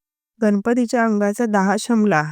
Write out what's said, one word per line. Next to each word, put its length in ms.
गणपतीच्या 640
अंगाचा 420
दाह 320
शमला. 540